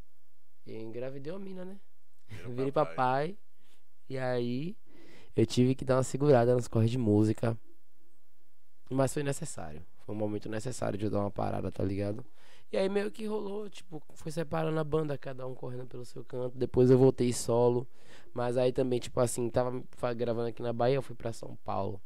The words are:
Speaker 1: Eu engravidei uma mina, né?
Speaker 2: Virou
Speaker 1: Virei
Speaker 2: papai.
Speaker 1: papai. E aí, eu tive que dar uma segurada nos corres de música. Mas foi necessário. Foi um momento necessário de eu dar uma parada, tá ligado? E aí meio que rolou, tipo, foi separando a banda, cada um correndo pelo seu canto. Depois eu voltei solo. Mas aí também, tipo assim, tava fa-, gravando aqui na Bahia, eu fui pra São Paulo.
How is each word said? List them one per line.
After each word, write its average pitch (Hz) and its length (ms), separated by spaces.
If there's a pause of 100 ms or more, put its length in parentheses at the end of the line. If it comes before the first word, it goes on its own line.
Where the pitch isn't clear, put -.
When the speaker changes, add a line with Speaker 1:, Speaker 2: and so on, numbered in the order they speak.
(640)
Speaker 1:
Eu 110 140
engravidei 131 540
uma 196 60
mina, 190 260
né? 196 140 (500)
Speaker 2:
Virou 120 240
Speaker 1:
Virei 135 180
Speaker 2:
papai. 156 240
Speaker 1:
papai. 135 420 (720)
E 131 80
aí, 127 600 (580)
eu 113 100
tive 127 300
que - 80
dar 131 140
uma 131 60
segurada 127 520
nos 120 120
corres 113 240
de 127 60
música. 110 600 (1300)
Mas 131 240
foi 147 100
necessário. 87 600 (200)
Foi 104 100
um - 20
momento 107 320
necessário 110 480
de 101 80
eu 101 60
dar 101 80
uma 101 120
parada, 101 400
tá 101 120
ligado? 98 400 (480)
E 214 60
aí 196 120
meio 202 220
que 220 160
rolou, 208 420
tipo, - 320 (140)
foi - 160
separando 160 480
a 160 40
banda, 151 340
cada 131 280
um 131 80
correndo 127 320
pelo 123 180
seu 120 220
canto. 123 320
Depois 127 320
eu 131 80
voltei 123 340
solo. 120 560 (460)
Mas 123 240
aí 127 160
também, 127 260
tipo - 200
assim, 120 280
tava 123 440
fa-, 123 220
gravando 117 360
aqui 113 140
na 120 100
Bahia, 120 220
eu 135 80
fui 127 120
pra 117 160
São - 260
Paulo. 101 480